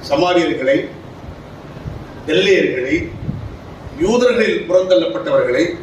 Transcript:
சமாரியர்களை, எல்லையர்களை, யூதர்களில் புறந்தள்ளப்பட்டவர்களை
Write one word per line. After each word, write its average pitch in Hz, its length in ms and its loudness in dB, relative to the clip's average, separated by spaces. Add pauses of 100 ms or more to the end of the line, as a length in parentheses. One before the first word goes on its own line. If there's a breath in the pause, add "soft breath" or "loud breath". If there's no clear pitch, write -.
சமாரியர்களை, 160 800 2 (1400)
எல்லையர்களை, 165 840 2 (920)
யூதர்களில் 220 680 2
புறந்தள்ளப்பட்டவர்களை 165 1160 2